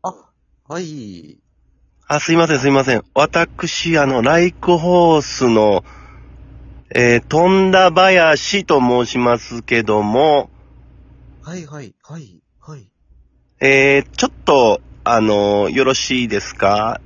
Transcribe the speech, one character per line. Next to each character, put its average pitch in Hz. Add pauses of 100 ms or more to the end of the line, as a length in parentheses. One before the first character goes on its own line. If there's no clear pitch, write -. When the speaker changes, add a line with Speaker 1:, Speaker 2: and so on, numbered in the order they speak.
Speaker 1:
あ、 185 (540)
は 165
い。 104 (680)
Speaker 2:
あ、 147
す -
い 165
ま 165
せ 156
ん、 139
す 131
い 139
ま 135
せ 127
ん。 107 (120)
私、 165
あ 143
の、 131
ラ 151
イ 175
ク 180
ホ 170
ー 147
ス -
の、 107 (1080)
え 120
ー、 117
富 190
田 185
林 185
と 147
申 123
し -
ま 120
す 117
け 117
ど 107
も。 135 (920)
Speaker 1:
は 165
い、 175
は 147
い、 110
は 160
い、 98 (180)
は 156
い。 104 (680)
Speaker 2:
え 135
ー、 -
ち -
ょ -
っ - (140)
と、 127 (240)
あ 117
の、 101
よ 131
ろ 131
し 127
い -
で 104
す -
か？ 104